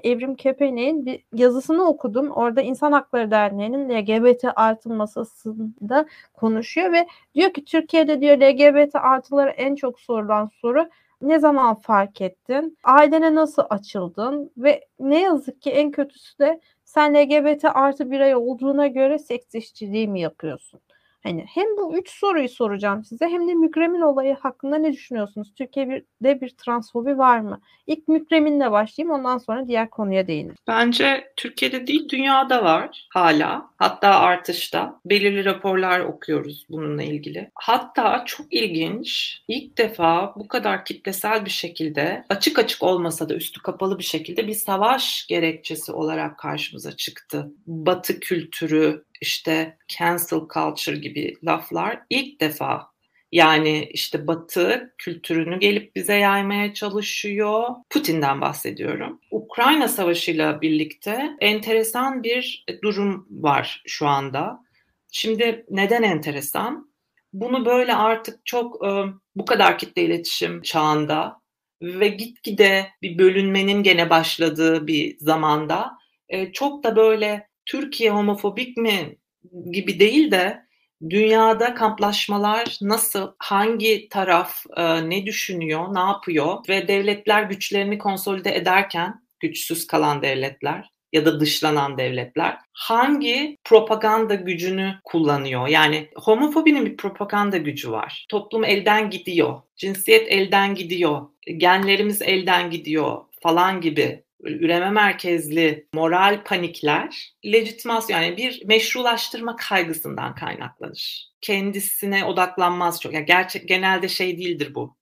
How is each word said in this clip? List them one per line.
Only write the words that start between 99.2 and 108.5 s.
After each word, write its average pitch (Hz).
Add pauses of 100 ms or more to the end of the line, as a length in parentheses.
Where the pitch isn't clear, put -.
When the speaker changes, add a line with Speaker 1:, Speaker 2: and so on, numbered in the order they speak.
Speaker 2:
cinsiyet 208
elden 196
gidiyor, 170 (360)
genlerimiz 196
elden 180
gidiyor 156 (160)
falan 175
gibi 147 (140)
üreme 170
merkezli 165
moral 180
panikler 170 (120)
legitimasyon, 220
yani 175
bir 247